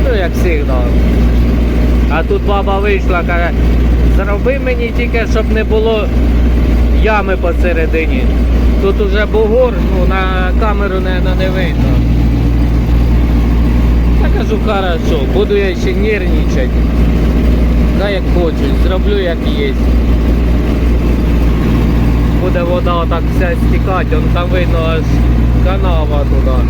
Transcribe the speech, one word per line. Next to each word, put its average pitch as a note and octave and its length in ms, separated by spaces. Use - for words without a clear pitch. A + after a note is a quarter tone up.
Ну, C3 100
як E3 200
завжди. B2+ 300
А D#3+ 120
тут G3 240
баба G3 320
вийшла, F#3+ 480
каже: E3+ 240
«Зроби G3+ 480
мені A#3 320
тільки, A#3 340
щоб F#3 220
не A3 120
було A3 420
ями G3+ 340
посередині. D#3+ 880
Тут G3 180
уже G#3 260
бугор, A3 460
ну, F3 80
на F#3 440
камеру, G3 400
наверно, F#3 380
не F#3 120
видно». A#2 420
Я - 160
кажу: G#3+ 280
«Хорошо, G3 580
буду A#3 220
я A#3+ 200
ще F#3+ 180
нервничать». F#3 760
Та G3+ 120
як F#3 120
хочуть, F3 520
зроблю, F#3 320
як E3+ 200
є. C#3 160
Буде F3 180
вода F3 320
отак E3+ 280
вся F3 200
стікати, F3+ 480
он E3 60
там F3 140
видно E3+ 300
аж D#3+ 140
канава F3+ 540
туди. - 380